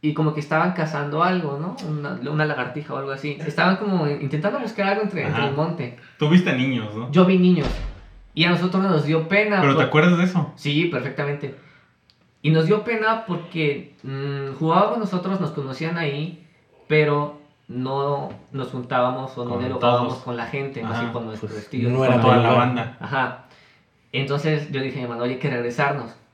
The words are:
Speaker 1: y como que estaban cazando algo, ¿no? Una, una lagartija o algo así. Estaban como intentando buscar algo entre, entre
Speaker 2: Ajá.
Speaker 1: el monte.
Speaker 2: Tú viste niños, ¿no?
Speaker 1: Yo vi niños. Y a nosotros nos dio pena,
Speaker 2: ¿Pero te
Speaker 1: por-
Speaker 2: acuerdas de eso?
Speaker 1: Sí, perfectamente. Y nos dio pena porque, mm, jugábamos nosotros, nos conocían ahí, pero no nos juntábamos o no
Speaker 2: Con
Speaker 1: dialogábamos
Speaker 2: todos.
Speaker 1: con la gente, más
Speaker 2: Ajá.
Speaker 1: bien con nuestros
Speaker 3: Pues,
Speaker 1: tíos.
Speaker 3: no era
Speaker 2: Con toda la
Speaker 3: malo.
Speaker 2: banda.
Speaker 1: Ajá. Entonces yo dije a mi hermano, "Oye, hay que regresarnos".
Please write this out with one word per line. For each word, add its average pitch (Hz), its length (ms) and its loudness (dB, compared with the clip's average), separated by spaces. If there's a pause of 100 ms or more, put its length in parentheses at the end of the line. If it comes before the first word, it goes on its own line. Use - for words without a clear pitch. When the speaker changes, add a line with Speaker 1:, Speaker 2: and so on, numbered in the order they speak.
Speaker 1:
y 151 140 0
como 156 180 2
que 151 60 -4
estaban 165 320 0
cazando 151 520 -2
algo, 170 360 0
¿no? 175 160 -6 (120)
Una, 147 300 -4 (140)
una 151 140 2
lagartija 135 500 -4
o - 20 -4
algo 139 140 -6
así. 143 340 -6
Estaban 185 300 2
como 190 320 0
intentando 151 520 -2
buscar 202 280 -4
algo 202 160 0
entre, 180 240 -4
entre 147 140 -2
Speaker 2:
Ajá. 143 80 0
Speaker 1:
el 139 60 -4
monte. 156 440 -4 (180)
Speaker 2:
Tú 151 100 2
viste 180 300 6
niños, 117 380 -2
¿no? 120 160 -8
Speaker 1:
Yo 180 140 8
vi 185 120 4
niños. 180 300 4 (680)
Y 156 120 2
a 175 40 4
nosotros 180 320 2
nos 165 240 2
dio 160 220 0
pena, 202 320 2
Speaker 2:
¿Pero 139 140 4
te 156 60 2
Speaker 1:
por- 127 80 4
Speaker 2:
acuerdas 170 300 6
de 175 60 4
eso? 175 320 0
Speaker 1:
Sí, 147 300 0
perfectamente. 143 680 -4 (880)
Y 147 100 0
nos 160 140 4
dio 208 200 2
pena 220 420 0
porque, 156 680 -4 (100)
mm, 139 540 -6
jugábamos 196 420 2
nosotros, 185 420 -2
nos 147 100 -4
conocían 156 460 -6
ahí, 151 500 -6 (400)
pero 147 520 2 (280)
no 135 640 -2 (240)
nos 131 160 -6
juntábamos 123 680 -2
o 120 60 -6
no 120 80 -4
Speaker 2:
Con 120 80 -2
Speaker 1:
dialogábamos 127 540 2
Speaker 2:
todos. - 100 -10
Speaker 1:
con 120 140 -6
la 117 80 -6
gente, 135 360 -6
más 113 120 -6
Speaker 2:
Ajá. 117 80 -2
Speaker 1:
bien 117 120 -4
con 117 120 -6
nuestros 110 260 -10
Speaker 3:
Pues, 107 180 -12
Speaker 1:
tíos. 120 220 0
Speaker 3:
no 131 140 2
era 127 80 6
Speaker 2:
Con 117 100 6
toda 117 140 8
la 120 60 6
Speaker 3:
malo. 120 140 6
Speaker 2:
banda. 123 440 0
Speaker 1:
Ajá. 127 440 -4 (680)
Entonces 143 580 0
yo 135 100 -4
dije 131 140 -4
a 135 40 -6
mi 127 40 -4
hermano, 120 200 -4
"Oye, 127 100 0
hay 127 60 -6
que 147 100 -2
regresarnos". 123 680 -2 (180)